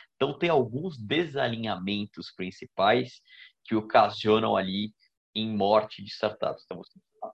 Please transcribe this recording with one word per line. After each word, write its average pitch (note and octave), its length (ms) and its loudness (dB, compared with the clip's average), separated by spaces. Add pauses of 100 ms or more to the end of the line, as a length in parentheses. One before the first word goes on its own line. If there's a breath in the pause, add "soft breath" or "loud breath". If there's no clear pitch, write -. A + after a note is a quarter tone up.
(160 loud breath)
Então, C#3+ 220 -2
tem F3 120 0
alguns C#3+ 480 0
desalinhamentos A2 1400 -4
principais G#2 840 0 (460 loud breath)
que A2+ 100 -2
ocasionam G#2+ 800 4
ali G2 380 -2 (420)
em A2 140 -4
morte G#2+ 520 2
de G#2 80 -14
startups. - 540 -4
Então, - 140 -12
você - 160 -20
tem - 80 -20
que - 140 -20
estar - 180 -14